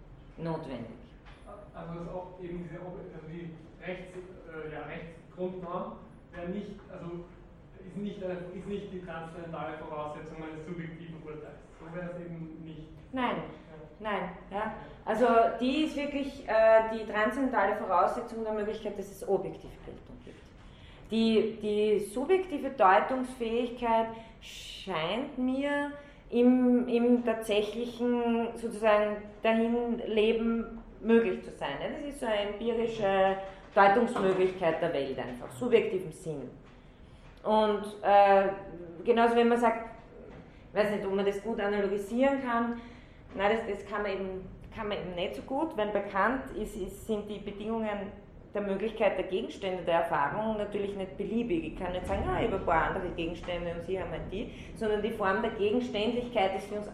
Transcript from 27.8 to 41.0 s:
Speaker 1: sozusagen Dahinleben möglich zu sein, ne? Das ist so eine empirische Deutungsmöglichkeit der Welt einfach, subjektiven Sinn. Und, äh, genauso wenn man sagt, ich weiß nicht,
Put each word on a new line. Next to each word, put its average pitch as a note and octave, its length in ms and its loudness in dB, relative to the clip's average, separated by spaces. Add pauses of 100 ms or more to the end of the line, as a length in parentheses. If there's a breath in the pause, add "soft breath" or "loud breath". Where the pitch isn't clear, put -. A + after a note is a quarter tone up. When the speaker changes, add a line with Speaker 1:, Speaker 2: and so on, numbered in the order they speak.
Speaker 1:
sozusagen G#3 600 2 (260)
Dahinleben A3+ 1400 2 (220)
möglich A3+ 420 4
zu - 100 -12
sein, C#3 260 -6
ne? A3 180 -6
Das C#4+ 180 -8
ist - 60 -12
so B3+ 60 -4
eine G#3 240 0
empirische G#3 840 2 (380 loud breath)
Deutungsmöglichkeit F#3+ 1080 6
der E3 100 2
Welt C3+ 260 -2
einfach, B2 340 -8
subjektiven G#3+ 600 2
Sinn. C#3+ 380 -8 (920 loud breath)
Und, G#3+ 400 4 (200)
äh, G3 460 8 (560)
genauso A#3 300 6
wenn A#3 140 8
man A#3+ 100 4
sagt, A3+ 320 2 (840 loud breath)
ich - 60 -4
weiß G#3 120 4
nicht, G3 140 -2